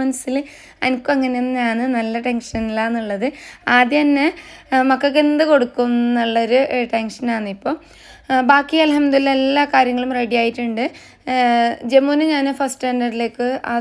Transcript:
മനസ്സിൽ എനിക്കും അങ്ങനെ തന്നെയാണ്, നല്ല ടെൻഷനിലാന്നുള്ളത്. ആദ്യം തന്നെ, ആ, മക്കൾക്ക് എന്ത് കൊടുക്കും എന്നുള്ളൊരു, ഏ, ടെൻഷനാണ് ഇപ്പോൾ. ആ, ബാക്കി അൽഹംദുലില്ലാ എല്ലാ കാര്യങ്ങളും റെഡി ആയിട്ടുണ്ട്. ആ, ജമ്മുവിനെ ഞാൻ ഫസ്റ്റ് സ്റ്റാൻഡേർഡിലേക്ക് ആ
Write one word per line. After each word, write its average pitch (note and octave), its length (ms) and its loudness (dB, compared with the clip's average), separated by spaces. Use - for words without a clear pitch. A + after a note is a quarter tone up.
മനസ്സിൽ C4 340 -4
എനിക്കും B3+ 280 -2
അങ്ങനെ C4 240 -2
തന്നെയാണ്, B3 440 -2
നല്ല A3+ 320 -4
ടെൻഷനിലാന്നുള്ളത്. A3 1000 -4
ആദ്യം B3+ 260 2
തന്നെ, C#4+ 240 2
ആ, C4 80 4
മക്കൾക്ക് C4+ 340 2
എന്ത് D4 240 2
കൊടുക്കും B3 460 2
എന്നുള്ളൊരു, A#3 640 2
ഏ, B3 40 0
ടെൻഷനാണ് A3 640 -4
ഇപ്പോൾ. C#4+ 200 -6
ആ, C4 100 2
ബാക്കി C#4+ 340 4
അൽഹംദുലില്ലാ C#4 540 2
എല്ലാ C#4 260 2
കാര്യങ്ങളും B3 440 0
റെഡി A#3 240 -2
ആയിട്ടുണ്ട്. A#3 420 -4
ആ, - 20 -2
ജമ്മുവിനെ D4 420 4
ഞാൻ C#4 120 0
ഫസ്റ്റ് C4 180 -4
സ്റ്റാൻഡേർഡിലേക്ക് A#3+ 720 -4
ആ - 80 -4